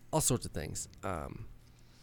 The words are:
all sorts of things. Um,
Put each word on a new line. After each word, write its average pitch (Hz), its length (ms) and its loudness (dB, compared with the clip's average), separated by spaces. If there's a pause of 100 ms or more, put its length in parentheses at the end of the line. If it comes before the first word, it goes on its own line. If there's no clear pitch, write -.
(120)
all 156 80 6
sorts - 260 6
of - 60 -8
things. 82 340 -4 (160)
Um, 85 440 -2 (560)